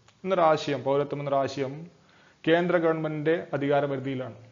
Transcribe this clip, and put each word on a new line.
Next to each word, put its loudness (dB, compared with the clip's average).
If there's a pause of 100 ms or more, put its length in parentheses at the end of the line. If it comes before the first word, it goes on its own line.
(240)
എന്നൊരാശയം, 2
പൗരത്വം -2
എന്നൊരാശയം -2 (720)
കേന്ദ്ര 4
ഗവൺമെന്റിന്റെ 0 (180)
അധികാര 2
പരിധിയിലാണ്. -6 (160)